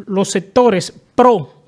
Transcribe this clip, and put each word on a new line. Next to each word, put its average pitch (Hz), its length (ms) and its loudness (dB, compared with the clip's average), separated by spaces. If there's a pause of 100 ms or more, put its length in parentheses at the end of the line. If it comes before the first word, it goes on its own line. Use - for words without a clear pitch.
los 196 240 -4
sectores 208 640 0 (220)
pro, 233 400 0 (140)